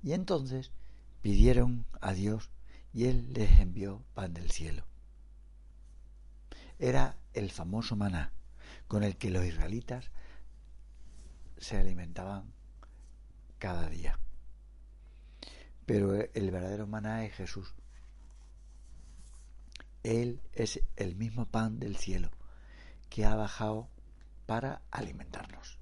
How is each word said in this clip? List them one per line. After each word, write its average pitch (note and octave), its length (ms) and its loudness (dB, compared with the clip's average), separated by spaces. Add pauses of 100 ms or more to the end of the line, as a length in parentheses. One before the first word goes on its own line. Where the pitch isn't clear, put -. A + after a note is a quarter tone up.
Y D#3 120 -4
entonces C3+ 580 -4 (500)
pidieron A#2+ 640 8 (140)
a G2 120 -2
Dios G#2 380 -2 (420)
y A#2 120 0
Él B2+ 300 4
les G#2+ 260 12
envió F#2+ 440 -2 (100)
pan F2+ 200 -6
del E2+ 160 0
cielo. - 340 0 (1900)
Era C3 380 6 (160)
el G2+ 180 -6
famoso G#2 460 -4
maná F#2 360 -2 (540)
con G#2 160 -2
el G2 140 -2
que - 140 -6
los F#2 140 0
israelitas G#2 680 -2 (1500)
se - 220 -2
alimentaban F#2+ 720 4 (1040)
cada - 300 0
día. - 300 2 (1700)
Pero G2+ 280 2
el G#2 360 -4
verdadero F#2+ 360 -6
maná A2 380 -6
es G#2 100 -10
Jesús. F#2+ 400 -10 (2250)
Él A#2+ 400 -2 (100)
es - 300 -2 (140)
el F#2 200 -4
mismo A2+ 300 -4
pan A2+ 320 -2
del A2 180 -6
cielo - 340 2 (800)
que G#2+ 160 -4
ha G#2+ 100 10
bajado G#2+ 540 -4 (560)
para C3 460 -6
alimentarnos. - 920 -12